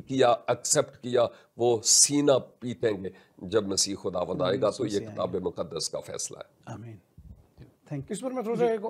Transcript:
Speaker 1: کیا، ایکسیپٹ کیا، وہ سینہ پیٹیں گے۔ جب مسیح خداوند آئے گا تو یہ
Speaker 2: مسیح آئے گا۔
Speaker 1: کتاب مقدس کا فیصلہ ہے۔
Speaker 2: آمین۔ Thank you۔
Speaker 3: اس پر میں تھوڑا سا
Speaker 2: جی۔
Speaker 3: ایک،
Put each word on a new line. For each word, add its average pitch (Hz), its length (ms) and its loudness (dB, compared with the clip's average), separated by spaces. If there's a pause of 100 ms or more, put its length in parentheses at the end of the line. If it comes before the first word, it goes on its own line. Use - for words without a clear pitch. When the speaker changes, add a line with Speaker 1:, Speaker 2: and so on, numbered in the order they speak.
Speaker 1:
کیا، 127 240 4 (160)
ایکسیپٹ - 500 0
کیا، 123 280 2 (320)
وہ 117 260 4
سینہ 143 480 4 (280)
پیٹیں 113 440 -2
گے۔ 92 60 -6 (280)
جب 101 260 0
مسیح 98 400 -2
خداوند 90 380 -4
آئے 95 200 0
گا 104 80 4
تو 113 160 -2
یہ - 20 -2
Speaker 2:
مسیح 104 200 -2
آئے - 0 -
گا۔ 107 60 -14
Speaker 1:
کتاب 92 220 -4
مقدس 87 540 -6
کا 71 100 -8
فیصلہ - 380 -10
ہے۔ - 360 -18
Speaker 2:
آمین۔ 110 160 -14
Thank - 1080 -18
you۔ 135 140 -8
Speaker 3:
اس 208 100 -8
پر 254 120 -6
میں 254 120 -4
تھوڑا 226 160 -2
سا 240 60 4
Speaker 2:
جی۔ 226 60 4
Speaker 3:
ایک، 220 180 -2